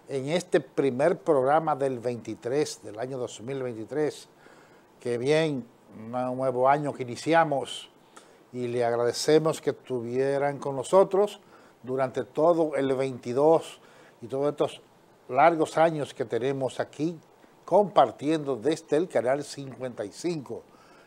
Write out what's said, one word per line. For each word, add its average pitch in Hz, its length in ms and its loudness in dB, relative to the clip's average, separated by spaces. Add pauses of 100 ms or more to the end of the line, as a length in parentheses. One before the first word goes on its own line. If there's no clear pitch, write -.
en 139 220 -4
este 170 320 0
primer 143 560 2
programa 151 580 2
del 135 240 -2
veintitrés, 120 840 -4
del 107 180 -14
año 131 180 -6
dos 120 240 -8
mil 131 200 -8
veintitrés. 123 680 -6 (720)
Qué 120 160 -4
bien, 147 500 0 (260)
un 123 440 -6
nuevo 131 320 2
año 143 240 2
que 135 100 -8
iniciamos 143 840 0 (640)
y 123 160 -6
le 120 160 0
agradecemos 131 760 2
que 147 120 -2
estuvieran 135 840 -2
con 139 200 -6
nosotros 190 640 2 (420)
durante 127 400 -2
todo 156 540 2
el 135 180 0
veintidós 135 840 2 (400)
y 120 60 -12
todos 139 240 -2
estos 143 300 -4 (460)
largos 156 500 4
años 156 360 2
que - 100 -6
tenemos 127 560 -4
aquí 151 400 -6 (460)
compartiendo 151 880 2
desde 143 400 -2
el 175 140 0
canal 127 340 0
cincuenta 123 600 -10
y 95 80 -12
cinco. 131 500 -6 (440)